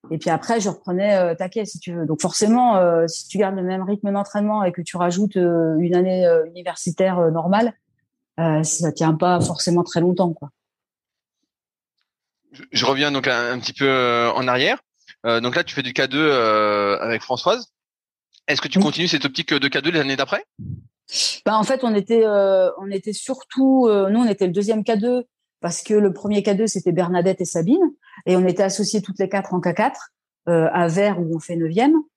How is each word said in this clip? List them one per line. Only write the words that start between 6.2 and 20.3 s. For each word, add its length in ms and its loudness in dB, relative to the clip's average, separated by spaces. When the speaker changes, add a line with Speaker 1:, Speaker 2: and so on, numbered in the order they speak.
Speaker 1:
euh, 200 4
universitaire, 720 -4
euh, 120 4
normale, 440 0
euh, 220 2
ça 280 -2
tient 240 0
pas 260 2
forcément 420 0
très 180 -2
longtemps, 320 2
quoi. 180 -14
Speaker 2:
Je, 180 -20
je 160 -2
reviens 240 0
donc 160 -4
un, 260 -2
un 60 -6
petit 140 -8
peu, 160 0
euh, 440 2
en 140 -2
arrière. 320 0
Euh, 140 2
donc 160 -2
là, 80 0
tu 100 -12
fais 80 -4
du 100 -6
K 100 -2
deux, 280 0
euh, 680 2
avec 220 -4
Françoise. 500 -4
Est-ce 140 -2
que 80 -8
tu 100 0
Speaker 1:
Oui. 60 4
Speaker 2:
continues 240 -2
cette 160 -2
optique 300 -4
de 140 0
K 100 -2
deux 120 -2
les 100 0
années 160 -2
d'après ? 280 -2